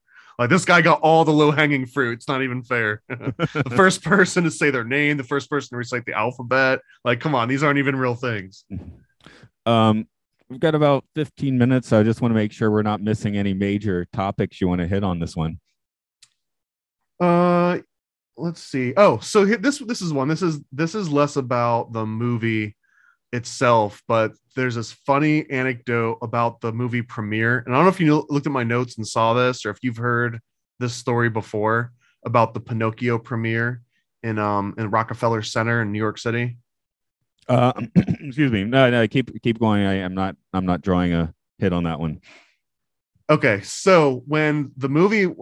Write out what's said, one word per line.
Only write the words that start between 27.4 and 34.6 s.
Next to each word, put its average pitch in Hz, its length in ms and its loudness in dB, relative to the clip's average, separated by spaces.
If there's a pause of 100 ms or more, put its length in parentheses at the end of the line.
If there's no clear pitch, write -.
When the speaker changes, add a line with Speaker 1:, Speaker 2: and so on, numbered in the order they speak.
Speaker 1:
And 123 140 -6
I 131 40 4
don't 165 80 6
know 190 60 6
if 185 80 -4
you 151 300 2
looked 147 180 -2
at 151 40 -4
my 131 120 -2
notes 120 340 -4
and 110 100 -8
saw 113 260 0
this, 123 320 0
or 107 40 -4
if 101 120 -8
you've 120 160 -6
heard 120 420 -2 (400)
this 120 140 -4
story 120 360 0
before 110 640 -2 (340)
about 117 280 2
the 113 60 -10
Pinocchio 113 600 -4
premiere 117 640 -6 (420)
in, 110 160 -4
um, 101 380 -2